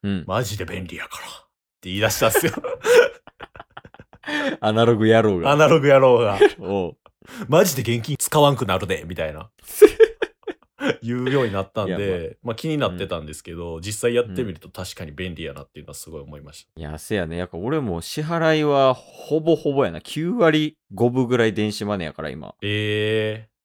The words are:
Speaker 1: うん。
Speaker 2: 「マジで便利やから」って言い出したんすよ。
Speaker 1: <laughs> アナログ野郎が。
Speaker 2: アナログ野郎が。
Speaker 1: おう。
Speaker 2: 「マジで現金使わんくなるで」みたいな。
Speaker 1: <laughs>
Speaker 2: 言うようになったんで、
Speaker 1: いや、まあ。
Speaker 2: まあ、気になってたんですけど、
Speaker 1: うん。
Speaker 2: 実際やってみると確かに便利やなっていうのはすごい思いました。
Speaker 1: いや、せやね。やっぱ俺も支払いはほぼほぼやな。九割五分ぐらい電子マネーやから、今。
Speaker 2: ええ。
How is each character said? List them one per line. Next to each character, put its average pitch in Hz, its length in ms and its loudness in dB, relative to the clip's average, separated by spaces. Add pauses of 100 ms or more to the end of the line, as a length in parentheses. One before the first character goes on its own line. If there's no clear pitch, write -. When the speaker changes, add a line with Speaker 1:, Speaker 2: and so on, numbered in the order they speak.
Speaker 1:
う 101 60 -4
ん。 90 180 -4
Speaker 2:
「マ 104 160 -2
ジ - 140 -8
で 92 80 -8
便 92 200 -10
利 87 120 -14
や - 100 -12
か - 140 -14
ら」 - 80 -16
っ - 20 -16 (500)
て 95 80 -14
言 95 80 -6
い - 20 -4
出 107 100 2
し - 100 -4
た 123 80 4
ん 110 40 4
す 392 140 2
よ。 - 60 2 (1080)
Speaker 1:
<laughs> - 1000 -10
ア 107 140 0
ナ 117 120 4
ロ 117 120 4
グ 110 100 4
野 110 140 8
郎 101 180 2
が。 104 120 2
Speaker 2:
ア 147 40 4
ナ 151 120 6
ロ 160 120 6
グ 139 80 2
野 139 120 8
郎 123 180 8
が。 101 200 2 (220)
Speaker 1:
お 98 300 -2
う。 - 80 -16 (500)
Speaker 2:
「マ 165 160 6
ジ 147 180 0
で 117 160 -2
現 113 80 -8
金 143 120 -6
使 - 220 0
わ 143 120 6
ん 135 40 0
く 113 100 -4
な 92 120 0
る 90 100 -4
で」 82 200 -4
み 87 80 -10
た 80 120 -6
い 76 60 -8
な。 - 240 -16
Speaker 1:
<laughs> - 20 -20 (1400)
Speaker 2:
言 123 220 -6
う 127 80 -4
よ 139 120 2
う 117 40 -2
に 98 60 -6
な 95 100 -4
っ - 80 -12
た 107 140 -6
ん - 20 -6
で、 92 60 -4
Speaker 1:
い 87 40 -6
や、 95 220 -4
ま 82 60 -10
あ。 80 40 -10 (140)
Speaker 2:
ま 117 100 -8
あ、 - 20 -8
気 156 120 -10
に 156 100 -4
な 120 120 -2
っ 90 80 -10
て 95 100 -8
た 87 120 -8
ん 76 60 -14
で 76 80 -14
す - 80 -18
け 82 140 -16
ど、 85 220 -10
Speaker 1:
う - 20 -12
ん。 - 20 -14
Speaker 2:
実 104 200 -10
際 120 120 -2
や 120 80 0
っ 104 140 -6
て 127 80 -4
み 98 100 -8
る 78 60 -16
と - 100 -20
確 - 260 -14
か 90 100 -14
に 76 60 -16
便 87 220 -10
利 78 100 -12
や 71 100 -12
な 69 100 -18
っ - 80 -20
て - 80 -20
い 76 40 -20
う - 20 -20
の 73 60 -20
は 73 40 -18
す - 140 -18
ご 80 100 -14
い - 20 -16
思 73 160 -20
い 71 40 -20
ま 73 120 -20
し - 140 -20
た。 - 120 -20
Speaker 1:
い 78 40 -10
や、 76 160 -12
せ - 160 -6
や 90 100 -2
ね。 82 120 -8
や 90 80 -6
っ - 20 -16
ぱ 82 100 -14
俺 127 220 -4
も 90 220 -4
支 - 200 -10
払 160 360 0
い 151 80 0
は 135 280 4
ほ - 460 -6
ぼ 160 160 4
ほ 147 180 -2
ぼ 135 120 2
や 87 60 -2
な。 80 100 -10
九 165 300 -6
割 156 460 2 (160)
五 117 160 2
分 123 180 0
ぐ 123 100 2
ら 117 100 4
い 107 60 0
電 104 180 0
子 104 140 -6
マ 104 120 -2
ネ 85 80 -6
ー - 40 -6
や - 40 -14
か - 80 -12
ら、 78 80 -6
今。 65 320 -14
Speaker 2:
え 107 880 -2
え。 - 20 -20 (160)